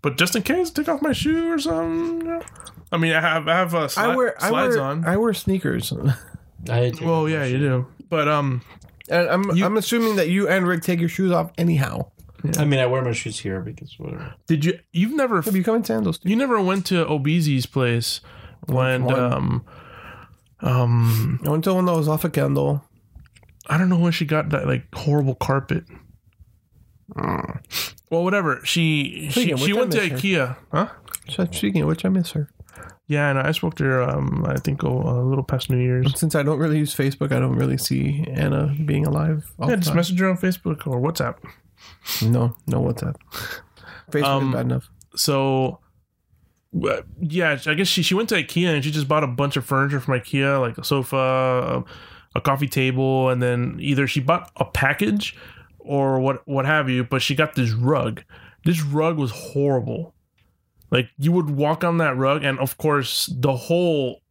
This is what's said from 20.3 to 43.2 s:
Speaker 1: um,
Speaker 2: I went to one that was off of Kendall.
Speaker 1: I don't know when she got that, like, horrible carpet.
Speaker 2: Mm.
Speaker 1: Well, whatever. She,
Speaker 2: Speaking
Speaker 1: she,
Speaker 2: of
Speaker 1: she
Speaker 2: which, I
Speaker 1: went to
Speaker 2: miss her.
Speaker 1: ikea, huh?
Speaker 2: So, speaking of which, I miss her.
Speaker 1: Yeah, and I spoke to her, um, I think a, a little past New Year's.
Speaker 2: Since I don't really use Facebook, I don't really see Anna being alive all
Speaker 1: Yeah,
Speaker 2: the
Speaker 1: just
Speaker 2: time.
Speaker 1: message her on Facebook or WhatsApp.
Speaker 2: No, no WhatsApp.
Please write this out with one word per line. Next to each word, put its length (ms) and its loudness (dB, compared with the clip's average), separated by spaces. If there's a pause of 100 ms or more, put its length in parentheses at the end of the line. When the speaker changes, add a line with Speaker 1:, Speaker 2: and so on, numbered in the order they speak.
Speaker 1:
um, 840 2
Speaker 2:
I 40 2
went 160 0
to 80 2
one 120 2
that 80 2
was 140 2
off 160 0
of 80 -2
Kendall. 520 0 (840)
Speaker 1:
I 80 2
don't 120 4
know 100 4
when 140 4
she 120 -2
got 260 0
that, 140 -2
like, 200 -2 (100)
horrible 400 0
carpet. 480 -2 (1300)
Speaker 2:
Mm. 460 -6 (480)
Speaker 1:
Well, 140 0
whatever. 400 0
She, 680 0
Speaker 2:
Speaking 0 -
Speaker 1:
she, 200 2
Speaker 2:
of 80 0
Speaker 1:
she 140 2
Speaker 2:
which, 40 2
I 20 2
Speaker 1:
went 140 2
to 80 2
Speaker 2:
miss 100 0
her. 60 -4
Speaker 1:
ikea, 400 0 (140)
huh? 160 0 (420)
Speaker 2:
So, 220 -2
speaking 320 0
of 40 2
which, 180 -2
I 40 2
miss 220 0
her. 180 -4 (580)
Speaker 1:
Yeah, 220 2
and 100 2
I 120 0
spoke 240 -2
to 80 -2
her, 200 2
um, 440 0
I 80 0
think 280 -2
a, 40 0
a 360 0
little 200 0
past 260 -4
New 80 2
Year's. 400 2
Speaker 2:
Since 180 0
I 80 2
don't 160 0
really 180 2
use 180 0
Facebook, 380 0
I 60 2
don't 160 0
really 220 0
see 540 -2
Anna 420 0 (120)
being 200 0
alive 540 0
all 100 -2
Speaker 1:
Yeah, 60 2
Speaker 2:
the 60 0
Speaker 1:
just 80 0
Speaker 2:
time. 80 2
Speaker 1:
message 220 0
her 100 2
on 80 0
Facebook 500 -2
or 140 -2
WhatsApp. 340 -2 (880)
Speaker 2:
No, 340 2 (120)
no 140 0
WhatsApp. 340 -4 (960)